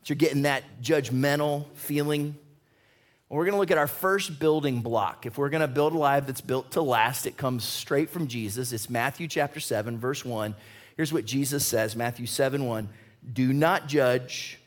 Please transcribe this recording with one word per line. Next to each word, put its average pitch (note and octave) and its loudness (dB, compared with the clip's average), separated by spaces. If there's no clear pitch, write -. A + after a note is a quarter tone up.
that - -12
you're D3 0
getting C#3 4
that C#3+ 2
judgmental C#3+ 2
feeling. D3 -2
Well, C#3+ -4
we're E3+ 2
gonna G3+ 2
look F#3+ 2
at E3 6
our D3 4
first F#3+ -2
building D3 2
block. A2 -2
If A#2+ -8
we're C#3 0
gonna D#3 2
build D3 2
a D#3+ 0
life C#3 4
that's C3+ -6
built C3 -4
to E3+ 2
last, B2 2
it - -6
comes B2+ -2
straight - -2
from E3+ -4
Jesus. A#2+ -4
It's A2 -6
Matthew C3+ -2
chapter D3 -2
seven, A#2+ -2
verse B2+ -4
one. G#2+ -4
Here's D#3 -2
what D#3+ 0
Jesus C#3 -2
says, A2+ 0
Matthew A#2+ -4
seven C3+ 0
one, A2 -4
"Do C3 2
not D#3+ 2
judge B2+ 0